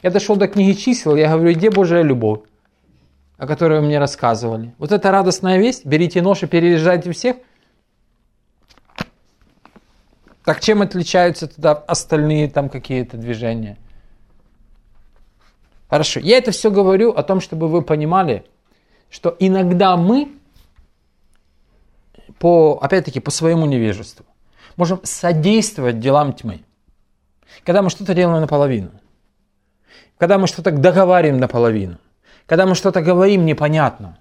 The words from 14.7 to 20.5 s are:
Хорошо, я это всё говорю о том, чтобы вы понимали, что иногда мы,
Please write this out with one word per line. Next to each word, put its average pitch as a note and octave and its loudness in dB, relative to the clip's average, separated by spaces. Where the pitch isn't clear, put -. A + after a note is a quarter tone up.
Хорошо, D3 -2
я G#3 4
это A#3+ 0
всё - -2
говорю G3 2
о B3 -2
том, F#3+ -2
чтобы D#3+ -6
вы E3 0
понимали, D3+ -2
что - -6
иногда F#3 2
мы, A#3 0